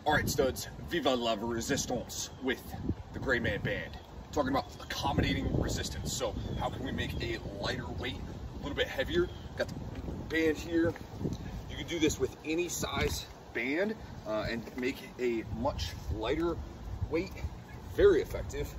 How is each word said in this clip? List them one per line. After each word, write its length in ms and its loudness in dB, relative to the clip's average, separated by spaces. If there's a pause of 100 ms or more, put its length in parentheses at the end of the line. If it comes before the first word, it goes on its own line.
All 100 4
right, 140 4
studs, 400 2 (220)
viva 240 4
la 260 4
resistance 920 -2 (100)
with 220 0 (500)
the 60 -4
Gray 180 2
Man 240 0
Band. 380 -4 (320)
Talking 180 2
about 160 2 (160)
accommodating 800 2
resistance. 500 -2
So 220 0 (260)
how 100 0
can 140 -6
we 80 -4
make 300 -2
a 160 0 (240)
lighter 240 -2 (140)
weight, 160 -4
a 480 -8
little 120 -4
bit 120 2
heavier? 420 2 (280)
Got 100 0
the 80 -6 (520)
band 300 4
here. 340 4 (800)
You 80 -6
can 80 -4
do 140 -2
this 200 4
with 240 0
any 240 0
size 600 0 (260)
band, 400 2 (320)
uh, 240 0
and 140 -2 (120)
make 220 0 (220)
a 240 4 (160)
much 300 0 (260)
lighter 420 2 (540)
weight, 220 0 (600)
very 280 10
effective. 560 -4